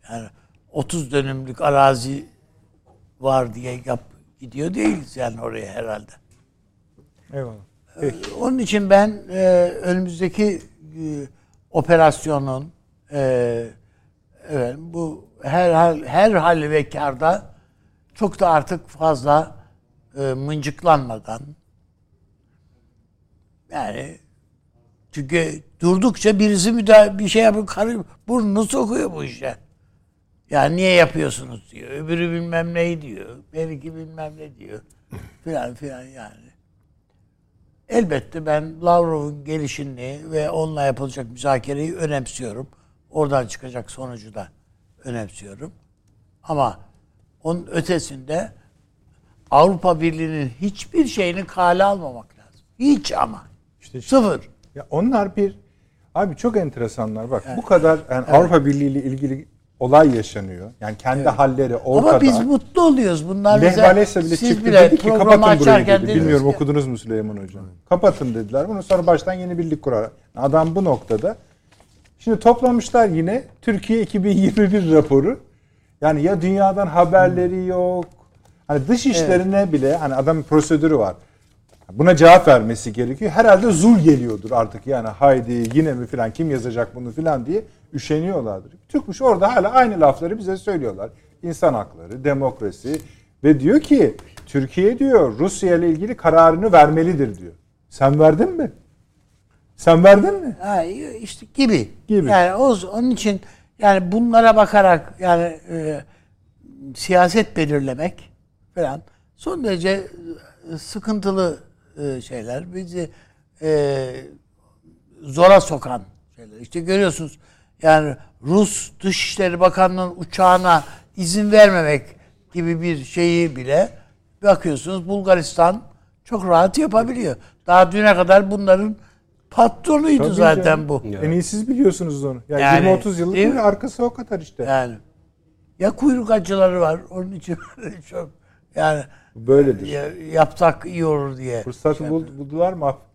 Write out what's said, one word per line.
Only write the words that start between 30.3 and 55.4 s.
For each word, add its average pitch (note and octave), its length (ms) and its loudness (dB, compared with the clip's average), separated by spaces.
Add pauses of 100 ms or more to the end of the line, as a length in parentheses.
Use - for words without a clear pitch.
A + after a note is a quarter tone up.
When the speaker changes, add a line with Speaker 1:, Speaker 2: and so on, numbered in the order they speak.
Speaker 1:
"Ya C#3 160 0
niye F3+ 280 0
yapıyorsunuz?" C#3 800 -2
diyor. - 200 -20
Öbürü E3 400 -6
bilmem E3+ 420 -6
neyi E3+ 280 -4
diyor. G#2+ 340 -16 (180)
Benimki D#3+ 420 -12
bilmem D#3 420 -16
ne D3+ 200 -20
diyor. G#2 240 -20 (300)
<laughs> - 320 -20
Filan B2+ 300 -10
filan B2+ 300 -18
yani. A#2 480 -20 (1400)
Elbette F3 560 -4
ben D#3 400 -4
Lavrov'un D#3 600 0
gelişini C#3 760 -10 (120)
ve D3+ 180 -4
onunla D#3+ 340 -4
yapılacak C3 480 -6
müzakereyi C#3 640 -6
önemsiyorum. C3+ 720 -10 (420)
Oradan C#3 380 -2
çıkacak B2 440 -16
sonucu A#2 420 -16
da G2+ 140 -14 (560)
önemsiyorum. A2+ 680 -14 (720)
Ama C#3 360 -4 (640)
onun E3+ 280 -8
ötesinde D#3+ 800 -6 (1000)
Avrupa E3+ 500 2
Birliği'nin D#3+ 480 -4 (120)
hiçbir C4 440 -4
şeyini F#3 400 -6
kale F3+ 380 0
almamak D#3+ 560 -6
lazım. - 220 -20 (180)
Hiç C#4 320 0
ama. - 320 -4 (380)
Speaker 2:
İşte - 200 -18
Speaker 1:
Sıfır. A3 480 0 (260)
Speaker 2:
ya C#3+ 140 -18
onlar G3+ 460 -2
bir, G3+ 240 -4 (560)